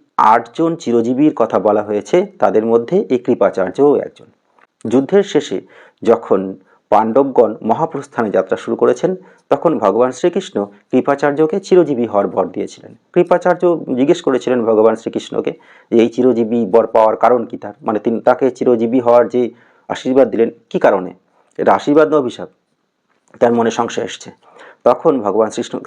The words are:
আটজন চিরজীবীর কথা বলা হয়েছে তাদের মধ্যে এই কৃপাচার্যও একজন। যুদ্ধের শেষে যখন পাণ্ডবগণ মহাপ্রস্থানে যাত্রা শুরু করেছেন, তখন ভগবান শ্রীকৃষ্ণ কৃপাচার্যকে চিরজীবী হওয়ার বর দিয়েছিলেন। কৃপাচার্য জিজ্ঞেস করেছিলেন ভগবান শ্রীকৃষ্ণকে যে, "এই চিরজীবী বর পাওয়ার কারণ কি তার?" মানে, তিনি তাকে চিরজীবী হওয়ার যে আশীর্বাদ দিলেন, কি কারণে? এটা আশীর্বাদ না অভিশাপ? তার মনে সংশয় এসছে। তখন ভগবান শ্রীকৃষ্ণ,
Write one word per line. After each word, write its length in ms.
আটজন 600
চিরজীবীর 580
কথা 240
বলা 240
হয়েছে 440
তাদের 280
মধ্যে 440
এই 80
কৃপাচার্যও 800
একজন। 300
যুদ্ধের 340
শেষে 380
যখন 540
পাণ্ডবগণ 720
মহাপ্রস্থানে 680
যাত্রা 260
শুরু 200
করেছেন, 400
তখন 300
ভগবান 340
শ্রীকৃষ্ণ 520
কৃপাচার্যকে 960
চিরজীবী 460
হওয়ার 220
বর 180
দিয়েছিলেন। 480
কৃপাচার্য 720
জিজ্ঞেস 260
করেছিলেন 420
ভগবান 300
শ্রীকৃষ্ণকে 580
যে, 80
"এই 100
চিরজীবী 580
বর 200
পাওয়ার 300
কারণ 280
কি 120
তার?" 160
মানে, 160
তিনি 220
তাকে 300
চিরজীবী 500
হওয়ার 280
যে 220
আশীর্বাদ 420
দিলেন, 200
কি 80
কারণে? 360
এটা 160
আশীর্বাদ 340
না 80
অভিশাপ? 320
তার 140
মনে 160
সংশয় 340
এসছে। 260
তখন 360
ভগবান 300
শ্রীকৃষ্ণ, 360